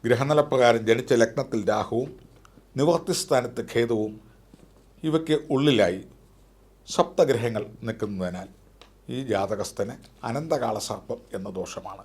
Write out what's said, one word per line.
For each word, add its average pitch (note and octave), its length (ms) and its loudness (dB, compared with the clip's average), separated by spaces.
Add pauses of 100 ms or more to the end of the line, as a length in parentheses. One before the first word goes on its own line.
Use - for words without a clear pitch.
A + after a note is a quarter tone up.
ഗ്രഹനിലപ്രകാരം B2 800 4
ജനിച്ച A#2+ 280 2
ലഗ്നത്തിൽ A2+ 560 2
രാഹുവും A2+ 400 -2 (680)
നിവർത്തിസ്ഥാനത്ത് C#3 840 0 (100)
ഖേദവും A2+ 420 0 (920)
ഇവയ്ക്ക് D#3 360 0 (120)
ഉള്ളിലായി A2 500 4 (880)
സപ്തഗ്രഹങ്ങൾ A#2 800 0 (220)
നിൽക്കുന്നതിനാൽ F#2+ 600 -6 (640)
ഈ B2 220 -8
ജാതകസ്ഥന് G2+ 640 -4 (300)
അനന്തകാളസർപ്പം A#2+ 960 -4 (140)
എന്ന G2+ 160 -10 (100)
ദോഷമാണ് G2 460 -12